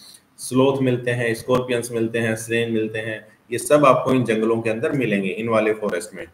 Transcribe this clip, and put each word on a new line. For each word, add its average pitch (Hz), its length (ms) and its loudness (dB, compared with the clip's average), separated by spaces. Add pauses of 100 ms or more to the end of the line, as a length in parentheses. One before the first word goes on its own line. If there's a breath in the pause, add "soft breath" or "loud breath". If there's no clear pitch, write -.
(380 loud breath)
sloth 135 440 2
मिलते 123 300 0
हैं, 120 220 0
scorpions 123 580 -2
मिलते 113 280 -2
हैं, 113 160 0
shrein 117 360 -2
मिलते 110 280 -2
हैं, 110 360 -10 (160)
ये 120 60 -2
सब 147 280 4
आपको 127 280 4
इन 127 100 2
जंगलों 113 380 0
के 113 80 -2
अंदर 113 220 -2
मिलेंगे, 101 380 0
इन 107 180 -6
वाले 110 260 2
forest 95 420 -6
में, - 180 -14